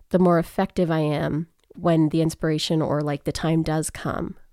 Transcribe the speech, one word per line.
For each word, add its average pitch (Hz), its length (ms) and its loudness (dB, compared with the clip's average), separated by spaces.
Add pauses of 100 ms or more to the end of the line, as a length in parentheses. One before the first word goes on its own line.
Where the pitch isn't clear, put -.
(100)
the 180 100 4
more 175 180 6
effective 185 500 -2
I 160 120 0
am 151 480 -2 (260)
when 165 360 2
the 160 120 0
inspiration 160 580 -2
or, 147 200 -2
like, 147 240 -6
the - 80 -4
time 160 300 0
does 160 280 -2
come - 460 -8 (160)